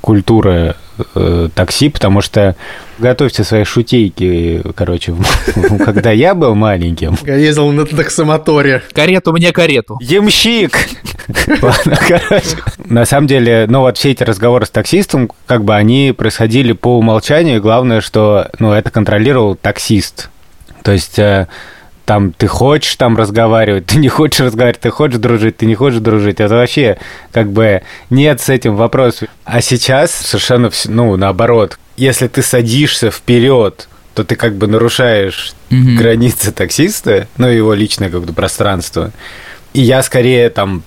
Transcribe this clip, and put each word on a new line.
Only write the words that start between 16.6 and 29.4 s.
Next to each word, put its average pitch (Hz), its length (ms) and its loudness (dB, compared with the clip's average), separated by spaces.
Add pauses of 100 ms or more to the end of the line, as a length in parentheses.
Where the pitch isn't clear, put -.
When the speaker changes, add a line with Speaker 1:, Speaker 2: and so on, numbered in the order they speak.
Speaker 1:
по 120 260 0
умолчанию, 117 600 2
и - 20 2
главное, 113 400 2
что, 104 480 0 (120)
ну, 110 120 2
это 104 200 0
контролировал 110 640 0
таксист. - 760 -4 (540)
То 101 100 2
есть, - 260 -2
э, 101 280 2 (580)
там 101 260 0
ты 104 160 -2
хочешь 143 480 0
там 117 220 0
разговаривать, 110 680 0
<laughs> - 20 -12
ты - 100 2
не 147 100 4
хочешь 143 320 0
разговаривать, 120 400 0
ты 120 100 -2
хочешь 123 300 -2
дружить, 110 380 0
ты 107 80 -2
не 110 100 2
хочешь 120 240 0
дружить. 107 400 0
Это 107 160 2
вообще 120 420 0 (360)
как 107 180 0
бы 104 300 2 (280)
нет 139 300 2
с - 80 -6
этим 120 300 0
вопросов. 117 500 0 (160)